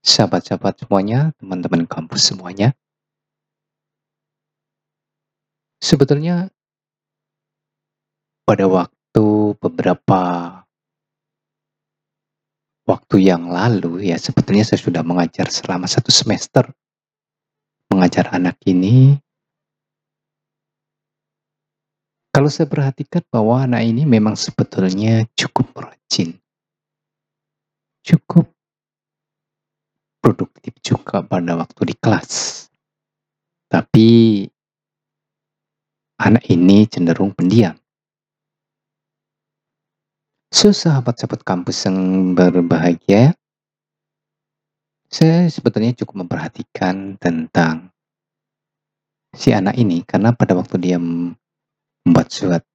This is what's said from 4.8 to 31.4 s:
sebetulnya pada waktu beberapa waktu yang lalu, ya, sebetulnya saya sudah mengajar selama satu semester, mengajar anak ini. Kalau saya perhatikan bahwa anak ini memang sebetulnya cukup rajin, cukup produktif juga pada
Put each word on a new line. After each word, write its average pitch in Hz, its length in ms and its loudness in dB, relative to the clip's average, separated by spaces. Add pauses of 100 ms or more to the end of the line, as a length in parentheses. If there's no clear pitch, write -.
sebetulnya 160 720 0 (1900)
pada 98 240 0
waktu 104 960 0
beberapa 92 600 -2 (2750)
waktu - 320 -2
yang 87 320 2
lalu, 92 560 -2
ya, 82 80 -2
sebetulnya - 480 -2
saya - 160 -2
sudah 82 240 -4
mengajar 87 480 -4
selama 92 320 -8
satu - 240 -4
semester, - 560 0 (1300)
mengajar 92 400 0
anak 90 320 -2
ini. 123 560 4 (3000)
Kalau 143 160 4
saya 156 160 -2
perhatikan 143 640 -4
bahwa 120 400 0
anak 117 160 0
ini 123 240 0
memang 107 240 2
sebetulnya 107 1040 -2
cukup - 400 -6
rajin, - 640 -8 (1600)
cukup - 480 0 (1700)
produktif - 640 -2
juga - 400 -4
pada 85 320 -6